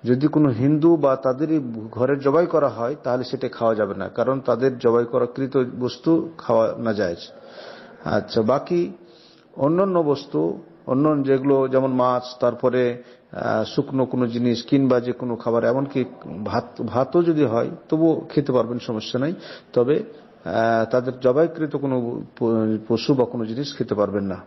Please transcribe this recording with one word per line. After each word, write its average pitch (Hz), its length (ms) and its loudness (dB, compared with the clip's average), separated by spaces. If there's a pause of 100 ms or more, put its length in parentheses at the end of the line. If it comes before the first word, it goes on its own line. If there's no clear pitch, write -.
যদি 127 240 2
কোনো 151 200 4
হিন্দু 147 480 4
বা 139 200 2
তাদেরই 139 440 0 (300)
ঘরে 127 260 0
জবাই 139 300 2
করা 151 220 2
হয়, 117 340 -4
তাহলে 123 220 -2
সেটা 123 240 -6
খাওয়া 113 260 0
যাবে 104 200 0
না, 95 140 -6
কারণ 127 320 0
তাদের 123 380 0
জবাই 120 260 4
করা 120 220 0
কৃত 131 300 -4 (240)
বস্তু 160 580 0
খাওয়া 113 400 2
নাজায়েজ। 104 400 -2 (880)
আচ্ছা, 107 380 0
বাকি 151 500 0 (640)
অন্যান্য 175 420 2
বস্তু, 156 600 -2 (280)
অন্য 143 380 2
যেগুলো, 135 440 2
যেমন 131 240 2
মাছ, 123 480 0
তারপরে, 123 640 0 (300)
আহ, 110 320 -2
শুকনো 131 420 -2
কোনো 123 200 -2
জিনিস 120 360 -2
কিংবা 131 380 2
যে 123 120 -4
কোনো 120 240 -6
খাবার, 113 280 0
এমনকি 131 400 0 (400)
ভাত, 104 380 -6
ভাতও 127 400 0
যদি 156 220 2
হয়, 117 260 0 (180)
তবুও 160 460 2
খেতে 135 180 0
পারবেন, 120 260 0
সমস্যা 117 400 -6
নাই। 151 160 -2 (380)
তবে, 123 320 2 (400)
আহ, 113 460 2
তাদের 127 300 -2
জবাইকৃত 151 560 0
কোনো 123 460 -4 (160)
প-, 110 400 2 (100)
পশু 117 260 2
বা 123 100 4
কোনো 117 200 -4
জিনিস 123 320 -8
খেতে 113 180 -2
পারবেন 101 300 0
না। 92 120 -4 (100)